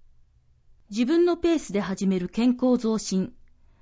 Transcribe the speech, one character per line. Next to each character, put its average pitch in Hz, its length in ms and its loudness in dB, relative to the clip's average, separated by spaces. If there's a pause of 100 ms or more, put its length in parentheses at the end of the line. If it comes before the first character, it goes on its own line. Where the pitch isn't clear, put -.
(920)
自 226 160 0
分 339 180 2
の 339 120 2
ペ 339 180 0
ー 294 40 0
ス - 140 -10
で 254 80 0
始 190 260 -4
め 190 120 2
る 180 100 -4
健 247 320 2
康 254 160 4
増 220 220 -2
進。 190 340 -4 (500)